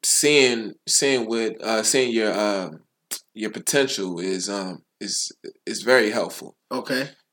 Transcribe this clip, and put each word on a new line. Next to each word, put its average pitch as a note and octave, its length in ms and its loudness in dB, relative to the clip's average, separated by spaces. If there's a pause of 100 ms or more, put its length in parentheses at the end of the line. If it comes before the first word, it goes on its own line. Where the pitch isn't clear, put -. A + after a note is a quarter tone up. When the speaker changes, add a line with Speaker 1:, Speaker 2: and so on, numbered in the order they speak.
Speaker 1:
seeing, B2+ 680 4 (140)
seeing C3 400 2
what, A2+ 360 -2
uh, A2 200 0
seeing B2+ 280 2
your, G#2+ 260 0
um, F#2+ 440 -2 (520)
your G#2+ 180 -6
potential G#2 680 -2
is, F#2 300 -4
um, F#2+ 340 -8 (160)
is, - 320 -6 (340)
is A2 180 -8
very A2+ 280 6
helpful. - 440 -6 (160)
Speaker 2:
Okay. C3+ 380 -4 (240)